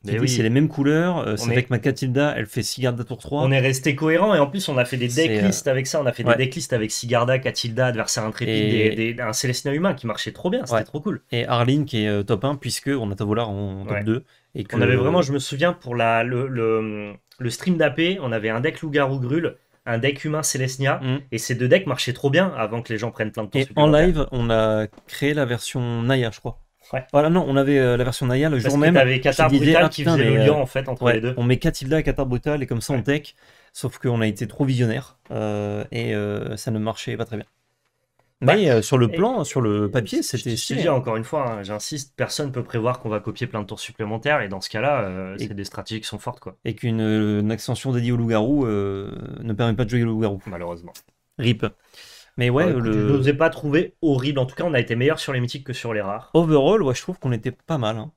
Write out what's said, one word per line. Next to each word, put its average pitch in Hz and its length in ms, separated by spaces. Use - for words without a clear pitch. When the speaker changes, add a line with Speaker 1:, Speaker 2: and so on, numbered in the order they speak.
Speaker 1:
qui 101 80
Speaker 2:
Mais - 20
Speaker 1:
dit, 110 60
Speaker 2:
oui. 131 100
Speaker 1:
c'est 120 140
les 113 60
mêmes 139 200
couleurs, 156 500
euh, 107 140
Speaker 2:
On 101 40
Speaker 1:
c'est 117 120
Speaker 2:
est 117 40
Speaker 1:
avec 127 160
ma 120 100
Katilda, 135 580
elle 110 100
fait 117 160
Sigarda 123 400
tour 120 160
trois. 143 240
Speaker 2:
On 135 80
est 135 80
resté 131 360
cohérent 170 380
et 160 60
en 143 80
plus 190 220
on 135 80
a 123 80
fait 127 120
des 120 120
Speaker 1:
C'est, 156 200
euh, 110 60
Speaker 2:
decklists 101 320
avec 131 180
ça, 151 160
on 135 40
a 120 80
fait 117 120
Speaker 1:
ouais. 120 120
Speaker 2:
des 131 80
decklists 135 280
avec 110 180
Sigarda, 120 480
Katilda, 123 480
adversaire 110 360
intrépide, 110 320
Speaker 1:
Et 107 400
Speaker 2:
des, 113 180
des, 123 80
un 110 120
Célestia 131 400
humain 175 200
qui 123 140
marchait 110 240
trop - 180
bien, 240 160
c'était 117 140
Speaker 1:
Ouais. 107 60
Speaker 2:
trop 151 160
cool. 180 200
Speaker 1:
Et 120 140
Arline 123 400
qui 107 200
est, - 20
euh, 104 160
top 107 220
un, 143 100
puisque 131 340
on 117 220
a 95 40
Tavolar 107 340
en 98 360
top 107 60
Speaker 2:
Ouais. 104 120
Speaker 1:
deux. 110 200
Et 120 80
que 110 120
Speaker 2:
On 110 60
avait 123 140
vraiment, 170 260
je 139 120
me 139 60
souviens, 156 340
pour 127 220
la, 113 280
le, 127 240
le, 110 680
le 120 140
stream 180 260
d'A 151 140
P, 175 300
on 123 100
avait 110 180
un 113 120
deck 160 200
Loup-Garou 139 380
Grul, 139 380
un 117 120
deck 135 260
humain 151 180
Célestia, 131 580
Speaker 1:
Mm. 131 160
Speaker 2:
et 113 60
ces 120 180
deux 123 120
decks 185 200
marchaient 123 260
trop 139 160
bien 170 260
avant 113 280
que - 100
les 107 60
gens 117 100
prennent 107 220
plein 90 140
de 92 40
temps - 100
Speaker 1:
Et 135 40
en - 20
Speaker 2:
supplémentaire. 151 400
Speaker 1:
live, 156 260
on 120 200
a 110 340
créé 143 260
la 147 120
version 120 580
Naya, 123 280
je - 80
crois. - 200
Speaker 2:
Ouais. 131 180
Speaker 1:
Voilà, 147 180
non, 175 180
on 135 100
avait, 139 220
euh, 123 180
la 123 80
version 131 220
Naya 131 220
le 147 80
Speaker 2:
Parce 117 80
Speaker 1:
jour 139 100
Speaker 2:
que 143 40
Speaker 1:
même. 160 160
Speaker 2:
t'avais 131 220
Speaker 1:
On 127 40
Speaker 2:
Catar 151 280
Speaker 1:
se 135 40
disait, 143 120
Speaker 2:
Brutal 165 200
Speaker 1:
ah, - 40
Speaker 2:
qui - 140
Speaker 1:
putain, 165 140
Speaker 2:
faisait - 80
le - 120
Speaker 1:
mais, 110 80
Speaker 2:
lien, 147 80
Speaker 1:
euh, 147 80
Speaker 2:
en - 40
fait, 131 240
entre 123 140
Speaker 1:
ouais, 120 120
Speaker 2:
les 110 60
deux. 123 160
Speaker 1:
on 120 60
met 123 140
Catilda, 151 440
Catar 139 240
Brutal, 135 380
et - 40
comme 117 140
ça, - 120
on 131 40
Speaker 2:
Ouais. 110 60
Speaker 1:
tech. 147 320
Sauf - 240
qu'on 120 240
a 110 60
été 107 200
trop - 180
visionnaire, 123 520
euh, 104 600
et, 117 240
euh, 104 420
ça - 140
ne 107 80
marchait 113 380
pas 113 80
très 113 120
bien. 107 80
Speaker 2:
Bah, 139 160
Speaker 1:
Mais, 196 140
euh, 113 140
sur 135 160
le 113 120
Speaker 2:
et - 40
Speaker 1:
plan, 208 280
sur - 180
le 104 220
Speaker 2:
je, 104 40
Speaker 1:
papier, 123 320
Speaker 2:
je, 311 80
Speaker 1:
c'était 120 240
Speaker 2:
je 113 40
te 113 60
Speaker 1:
stylé, - 220
Speaker 2:
dis 170 40
Speaker 1:
hein. 151 60
Speaker 2:
encore 120 240
une 113 60
fois, 135 260
hein, 104 140
j'insiste, 107 520
personne 131 360
peut 127 120
prévoir 120 360
qu'on 113 100
va 107 100
copier 110 280
plein 107 140
de 98 40
tours 104 160
supplémentaires, 113 600
et 101 60
dans 95 140
ce - 80
cas-là, 123 320
euh, 95 380
Speaker 1:
Et 113 80
Speaker 2:
c'est 101 80
des 98 100
stratégies 107 360
qui - 60
sont 104 120
fortes, - 200
quoi. - 240
Speaker 1:
et 113 120
qu'une, 113 260
euh, 107 400
une 107 100
extension 120 400
dédiée 120 200
au 123 60
loup-garou, 117 500
euh, 101 440
ne 113 120
permet 117 220
pas 123 100
de 104 40
jouer 120 140
au - 20
loup-garou. 110 400
Speaker 2:
Malheureusement. 87 480
Speaker 1:
rip. 117 260
Mais 123 120
ouais, 147 140
Speaker 2:
Bah, 180 40
écoute, 127 140
Speaker 1:
le 110 100
Speaker 2:
je 104 60
nous 135 300
ai 143 40
pas 160 160
trouvé 151 540
horrible. 139 340
En 127 80
tout - 80
cas, 170 100
on 165 120
a 123 40
été 117 160
meilleur 143 220
sur - 160
les 127 60
mythiques 123 260
que 127 80
sur 117 180
les 104 100
rares. 101 340
Speaker 1:
Overall, 160 480
ouais, 131 100
je - 80
trouve - 160
qu'on 131 140
était 117 200
pas - 280
mal, 113 180
hein. 127 200